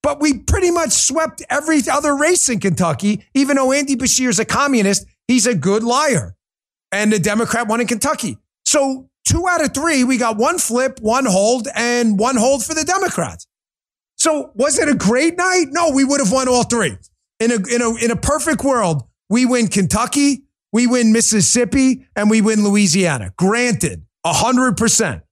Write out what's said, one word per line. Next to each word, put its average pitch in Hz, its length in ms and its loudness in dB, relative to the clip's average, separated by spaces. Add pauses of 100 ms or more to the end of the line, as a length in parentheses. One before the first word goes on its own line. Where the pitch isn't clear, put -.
But 285 180 -2
we 294 180 0
pretty 370 340 0
much 330 180 0
swept - 580 -2
every 302 400 0
other 285 280 0
race 311 320 2
in 233 100 -2
Kentucky, 180 720 -2
even 277 240 2
though 262 140 0
Andy 277 240 0
Beshear's 247 460 0
a 220 40 0
communist, 220 640 0 (220)
he's 247 180 2
a 247 80 0
good 196 300 0
liar. 233 500 0 (560)
And 208 220 0
the 208 80 0
Democrat 220 480 -2
won 226 120 -2
in 233 60 -2
Kentucky. 233 520 -4 (260)
So 269 440 -2 (160)
two 339 220 0
out 349 160 0
of 277 100 -2
three, 294 300 0
we 247 160 0
got 226 180 -2
one 294 220 0
flip, 262 420 -2
one 233 260 0
hold, 214 500 0
and 233 420 0
one 247 180 0
hold 247 280 0
for 320 100 -8
the 311 100 -2
Democrats. 294 640 -4 (720)
So 302 360 -2
was 277 240 0
it 320 100 2
a 285 60 4
great 269 420 0
night? 370 340 0
No, 330 200 0
we 269 140 2
would 285 160 0
have 208 100 0
won 262 180 0
all 247 140 2
three. 190 340 -2 (440)
In 226 100 2
a, 240 60 0 (180)
in 240 80 0
a, 226 140 0
in 226 160 -2
a - 40 -2
perfect 302 460 -2
world, 208 400 0 (260)
we 247 180 2
win 240 200 2
Kentucky, 233 760 0 (280)
we 240 140 2
win 233 260 2
Mississippi, 240 1000 2
and 208 160 2
we 220 100 4
win 214 220 2
Louisiana. 175 760 0
Granted, 185 680 0 (180)
a 165 100 -2
hundred 247 440 2
percent. 214 560 0